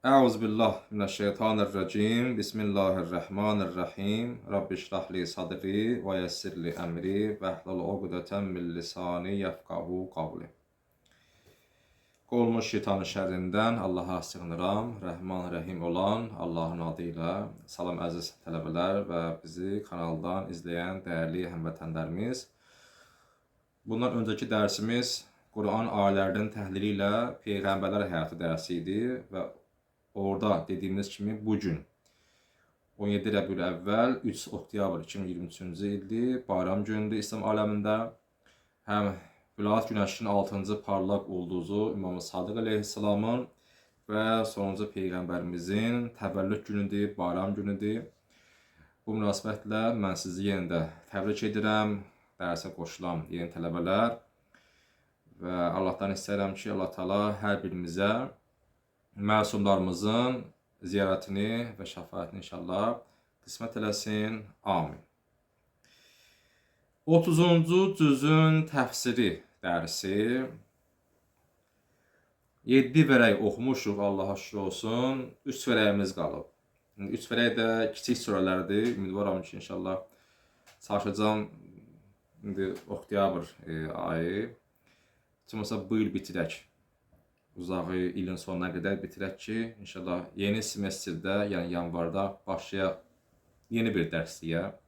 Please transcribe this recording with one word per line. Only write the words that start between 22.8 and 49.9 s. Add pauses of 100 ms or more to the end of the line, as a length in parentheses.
Bundan
öncəki
dərsimiz (380)
Quran
ayələrinin
təhlili
ilə (300)
Peyğəmbərlər
həyatı
dərsi
idi (280)
və (640)
orada
dediyimiz
kimi
bu
gün (1160)
on
yeddi
Rəbiül
Əvvəl, (120)
üç
oktyabr
iki
min
iyirmi
üçüncü
ildir,
bayram
günüdür
İslam
aləmində. (880)
Həm (420)
Vilayət
günəşinin
altıncı
parlaq
ulduzu
İmam
Sadıq
əleyhissalamın (640)
və (200)
sonuncu
Peyğəmbərimizin
təvəllüd
günüdür, (100)
bayram
günüdür. (1040)
Bu
münasibətlə (160)